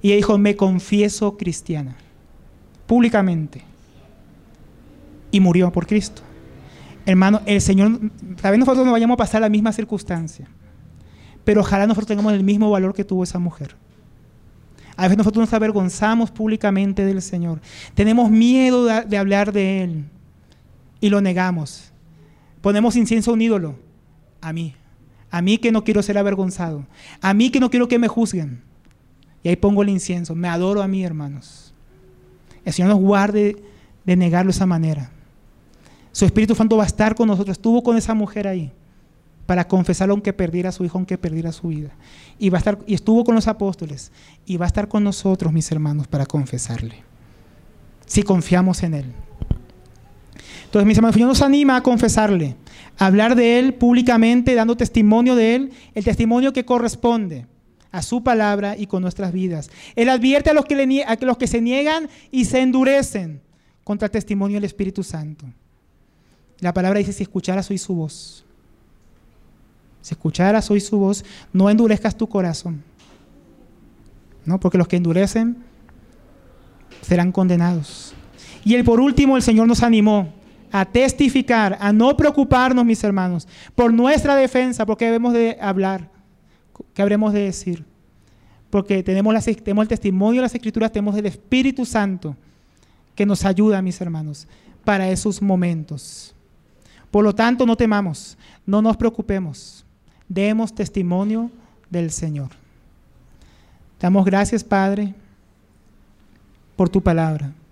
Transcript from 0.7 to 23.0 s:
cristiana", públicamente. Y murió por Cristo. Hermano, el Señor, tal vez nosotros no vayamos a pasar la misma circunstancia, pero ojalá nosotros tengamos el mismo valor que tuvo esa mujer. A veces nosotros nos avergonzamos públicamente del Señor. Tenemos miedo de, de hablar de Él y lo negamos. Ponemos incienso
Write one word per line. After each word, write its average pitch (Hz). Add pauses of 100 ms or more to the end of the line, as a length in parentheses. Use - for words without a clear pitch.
cristiana", 156 (880)
públicamente. 196 (1700)
Y 196
murió 180
por 175
Cristo. - (840)
Hermano, 190
el 202
Señor, 202 (420)
tal 196
vez 226
nosotros 262
no 254
vayamos 233
a 247
pasar 220
la 220
misma 214
circunstancia, 180 (960)
pero 208
ojalá 202
nosotros 220
tengamos 208
el 190
mismo 208
valor 196
que 196
tuvo 185
esa 180
mujer. 165 (1200)
A 175
veces 185
nosotros 214
nos 226
avergonzamos 214
públicamente 202
del 190
Señor. 170 (340)
Tenemos 220
miedo 247
de, 226
de 208
hablar 196
de 190
Él 160 (960)
y 214
lo 202
negamos. 180 (680)
Ponemos 208
incienso 226